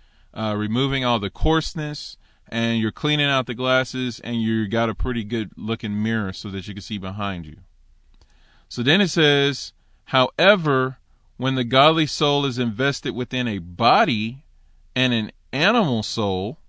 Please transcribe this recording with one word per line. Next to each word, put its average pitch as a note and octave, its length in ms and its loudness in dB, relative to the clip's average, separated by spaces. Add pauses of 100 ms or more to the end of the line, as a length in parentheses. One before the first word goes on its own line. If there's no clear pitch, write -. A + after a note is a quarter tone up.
(340)
uh, A2 200 -4
removing B2+ 480 -2
all A#2+ 140 2
the G2+ 140 -4
coarseness, D#3 840 -2 (320)
and A#2 320 0
you're A2 120 0
cleaning D3 340 0
out C3+ 220 2
the B2 80 -6
glasses, B2+ 640 0
and A#2 200 -4
you A2 280 0
got A2+ 220 0
a G#2+ 40 -4
pretty A#2+ 300 -2
good G#2+ 340 -4
looking G#2+ 460 -4
mirror A2 280 0
so - 200 -10
that F#2+ 160 -8
you G2+ 80 -10
can F#2+ 80 -10
see G#2 160 -8
behind F#2+ 480 -6
you. D2+ 100 -16 (1120)
So B2 140 -6
then D#3+ 180 4
it G3 60 2
says, C#3+ 640 2 (320)
"However, C3+ 960 2 (380)
when C3 180 -2
the B2+ 80 0
godly D3 420 4
soul C#3+ 400 0
is B2 140 -4
invested B2 560 -2
within B2 320 -4
a G#2 100 -2
body A#2 840 0 (520)
and B2+ 180 2
an A2+ 180 0 (200)
animal D#3 520 2
soul, G2+ 640 -2